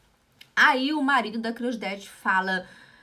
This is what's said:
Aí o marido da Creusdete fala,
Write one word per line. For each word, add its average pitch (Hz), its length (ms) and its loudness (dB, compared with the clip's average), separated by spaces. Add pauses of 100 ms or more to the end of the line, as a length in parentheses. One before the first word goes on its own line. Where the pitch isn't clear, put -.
(560)
Aí 269 380 4
o 302 80 -2
marido 233 380 0
da 226 140 -4
Creusdete 214 560 -8
fala, 190 580 -2 (360)